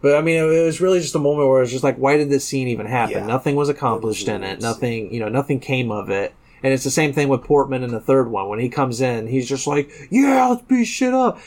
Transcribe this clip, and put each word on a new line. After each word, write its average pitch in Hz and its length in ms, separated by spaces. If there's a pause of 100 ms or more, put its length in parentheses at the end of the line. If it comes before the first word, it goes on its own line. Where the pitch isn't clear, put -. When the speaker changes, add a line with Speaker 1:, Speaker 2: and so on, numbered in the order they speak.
Speaker 1:
But, 143 160
I 151 60
mean, 165 160
it 160 260
was 160 160
really 185 200
just 151 140
a 160 40
moment 147 300
where 131 100
it 131 40
was 120 100
just 131 120
like, 135 120
why 135 200
did 147 140
this 139 140
scene 131 240
even 113 180
happen? 110 320
Speaker 2:
Yeah. 98 80
Speaker 1:
Nothing 127 300
was 143 120
accomplished 113 600
Speaker 2:
It 113 40
was 104 40
Speaker 1:
in 98 80
it. 95 40
Speaker 2:
weird. 98 140
Speaker 1:
Nothing, 113 520
you 117 60
know, 107 80
nothing 131 320
came 127 300
of 104 200
it. 98 240 (280)
And 135 100
it's 131 120
the 135 60
same 151 220
thing 143 160
with 131 160
Portman 135 380
in 123 80
the 113 100
third 135 300
one. 98 180
When 104 100
he 123 120
comes 127 320
in, 117 240
he's 123 200
just 131 200
like, 143 240 (200)
"Yeah, 262 380
let's 240 140
beat 240 240
shit 254 260
up." 254 340